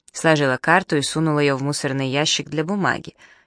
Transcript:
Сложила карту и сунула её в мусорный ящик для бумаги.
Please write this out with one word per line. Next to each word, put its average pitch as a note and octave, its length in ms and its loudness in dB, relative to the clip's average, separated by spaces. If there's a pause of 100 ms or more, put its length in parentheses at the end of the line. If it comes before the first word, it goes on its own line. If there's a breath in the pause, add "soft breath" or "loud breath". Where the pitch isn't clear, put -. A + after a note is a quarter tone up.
(120)
Сложила C#3+ 460 2
карту E3+ 400 2
и C#3 40 2
сунула D#3 380 0
её C#3 180 2
в C3+ 60 -6
мусорный C3+ 460 -2
ящик D3 380 -2
для D3+ 160 -4
бумаги. F3 520 -2 (320 soft breath)